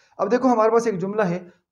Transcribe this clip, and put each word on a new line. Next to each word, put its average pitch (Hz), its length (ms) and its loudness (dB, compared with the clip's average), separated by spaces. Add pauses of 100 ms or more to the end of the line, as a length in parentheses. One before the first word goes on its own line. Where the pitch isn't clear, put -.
(200)
अब 208 100 -2
देखो, 247 180 2
हमारे 220 220 2
पास 233 180 2
एक 202 100 -2
जुमला 202 260 -2
है, 180 280 -6 (200)